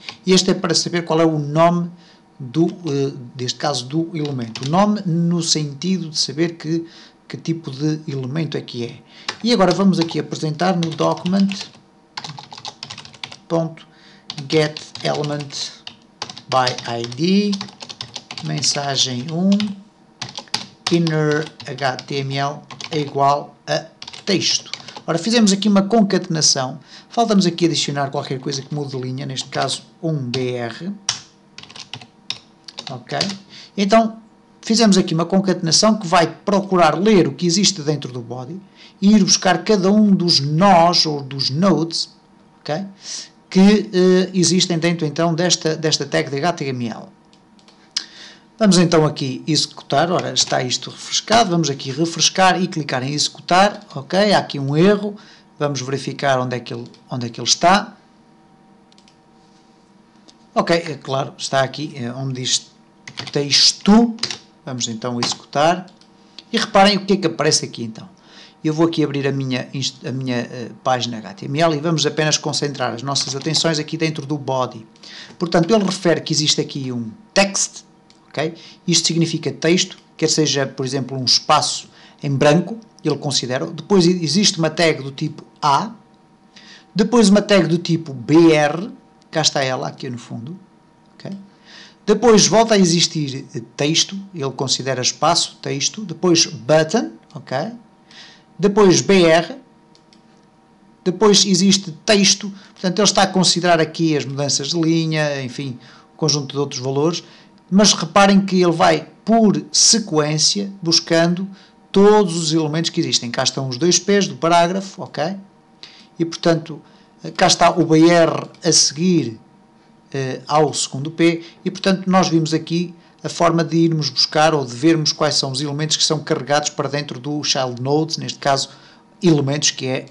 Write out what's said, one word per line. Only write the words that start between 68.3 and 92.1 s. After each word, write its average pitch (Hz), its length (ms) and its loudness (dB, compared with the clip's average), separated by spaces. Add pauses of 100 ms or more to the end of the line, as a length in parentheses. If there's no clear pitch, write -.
Eu 156 120 -2
vou 165 120 4
aqui 160 160 -2
abrir 139 240 -2
a 139 60 0
minha 131 400 -4
inst-, 135 340 -8
a 139 60 -6
minha, 131 240 -6
eh, 120 340 -8 (140)
página 123 340 -2
H 101 160 -14
T 135 120 -14
M 139 140 -4
L 165 160 4
e 139 40 -4
vamos 156 240 0
apenas 147 320 0
concentrar 135 560 -4
as 113 100 -10
nossas 135 320 -4
atenções 156 440 -2
aqui 151 180 -6
dentro 151 300 -4
do 151 100 -4
body. 127 500 -4 (520)
Portanto, - 360 2
ele 208 100 4
refere 175 360 0
que - 100 -8
existe 147 300 0
aqui 139 320 -8
um 117 180 -6 (220)
text, - 520 -2 (440)
ok? 160 260 -6 (320)
Isto 160 200 0
significa 160 440 -2
texto, 165 460 0 (180)
quer 160 140 -2
seja, 143 380 0
por 139 180 -8
exemplo, 131 340 -6
um 131 60 -6
espaço - 640 0 (340)
em 147 80 -4
branco, 151 480 2 (240)
ele 147 140 -2
considera. 135 500 -4
Depois 170 380 2
e-, 175 180 2
existe 160 360 0
uma 160 100 0
tag 156 340 0
do 135 80 -12
tipo 147 320 -8 (200)
A, 156 300 0 (1000)
depois 226 360 4
uma 208 100 6
tag 196 260 4
do 165 120 0
tipo 160 340 -4
B 151 400 6
R, 151 380 0 (400)
cá 160 100 -2
está 143 240 -2
ela 131 240 -4
aqui 147 220 -12
no 120 80 -10
fundo, 123 360 -14 (600)
ok? - 160 -14 (760)
Depois 214 420 6